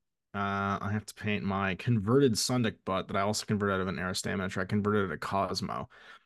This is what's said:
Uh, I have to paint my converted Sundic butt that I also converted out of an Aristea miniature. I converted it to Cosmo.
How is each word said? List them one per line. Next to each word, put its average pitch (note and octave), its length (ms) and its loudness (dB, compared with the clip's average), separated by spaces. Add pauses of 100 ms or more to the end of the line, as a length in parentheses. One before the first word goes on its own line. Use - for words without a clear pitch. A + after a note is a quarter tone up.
(360)
Uh, G2 460 0
I G2 100 -4
have G#2+ 140 -2
to - 80 -14
paint G#2 300 -2
my F#2+ 320 0
converted A#2+ 600 4
Sundic A2 500 0
butt F#2+ 220 -2
that F#2+ 80 -2
I G2 60 2
also G#2+ 240 0
converted G2+ 300 2
out F#2+ 60 2
of F#2 60 -2
an F#2 100 -4
Aristea F#2 380 -4
miniature. F#2 280 -4
I - 20 -6
converted G#2 400 2
it - 40 0
to D2+ 100 -4
Cosmo. F#2+ 720 -2 (360)